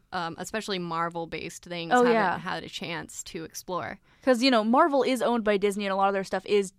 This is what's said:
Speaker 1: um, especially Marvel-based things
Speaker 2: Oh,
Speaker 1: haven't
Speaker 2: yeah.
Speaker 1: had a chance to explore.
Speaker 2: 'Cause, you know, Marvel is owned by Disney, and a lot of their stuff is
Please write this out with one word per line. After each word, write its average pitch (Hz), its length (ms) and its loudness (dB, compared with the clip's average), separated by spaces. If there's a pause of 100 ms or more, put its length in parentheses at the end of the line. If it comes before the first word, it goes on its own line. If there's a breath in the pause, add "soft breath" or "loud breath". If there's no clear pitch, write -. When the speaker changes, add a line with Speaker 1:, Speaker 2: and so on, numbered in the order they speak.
(120)
Speaker 1:
um, 170 260 -6
especially 202 420 -6
Marvel-based 170 840 -6
things 170 280 -8
Speaker 2:
Oh, 247 40 6
Speaker 1:
haven't 247 160 6
Speaker 2:
yeah. 190 260 2
Speaker 1:
had 170 240 -8
a - 60 -14
chance 165 540 -10
to 165 220 -12
explore. 170 540 -8 (220 soft breath)
Speaker 2:
'Cause, 254 220 4
you 269 80 6
know, 220 120 4
Marvel 277 400 4
is 254 180 0
owned 233 220 2
by 208 140 4
Disney, 202 280 0
and 196 80 -2
a - 20 -2
lot 196 120 2
of 196 60 2
their 196 100 -2
stuff 190 220 -4
is 202 340 2